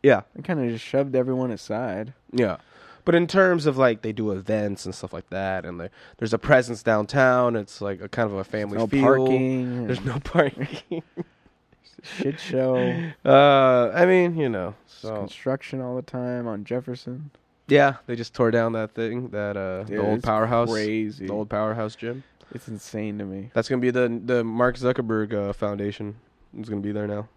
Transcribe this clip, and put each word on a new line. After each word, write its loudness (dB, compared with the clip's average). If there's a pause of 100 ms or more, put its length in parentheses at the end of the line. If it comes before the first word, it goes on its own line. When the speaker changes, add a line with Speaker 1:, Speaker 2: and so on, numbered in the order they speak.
Speaker 1:
Yeah. 6 (140)
Speaker 2:
They -16
kinda -2
just -8
shoved -2
everyone 0
aside. -6 (180)
Speaker 1:
Yeah. 0 (480)
But 4
in 4
terms 4
of, 2
like, 4
they -4
do -2
events -2
and -8
stuff -12
like -12
that, -4
and -10
there, -10 (300)
there's -2
a 0
presence 4
downtown, 2
it's, -8
like, -6
a -14
kind -2
of -6
a -4
family -6
Speaker 2:
No 0
Speaker 1:
feel. 2
Speaker 2:
parking. 2
Speaker 1:
There's -4
no -4
<laughs> -14
parking. -2 (1040)
Speaker 2:
Shit -6
show. 0 (140)
Speaker 1:
Uh, 8
I 6
mean, 4
you 0
know, -4 (140)
Speaker 2:
There's -10
Speaker 1:
so. -6
Speaker 2:
construction -6
all -6
the -6
time -6
on -6
Jefferson. -8 (360)
Speaker 1:
Yeah, 6 (120)
they -4
just -10
tore 2
down 2
that -6
thing, -6
that, -4
uh, -6
Speaker 2:
Dude, -6
Speaker 1:
the 0
old 2
Speaker 2:
it's -4
Speaker 1:
powerhouse, 2
Speaker 2:
crazy. -2
Speaker 1:
the -4
old -6
powerhouse -4
gym. -10 (300)
Speaker 2:
It's -14
insane -8
to -8
me. -10
Speaker 1:
That's 0
gonna 0
be 4
the, 0
the 0
Mark 0
Zuckerberg, 0
uh, -2
Foundation -4 (420)
is -12
gonna -4
be -4
there -4
now. -6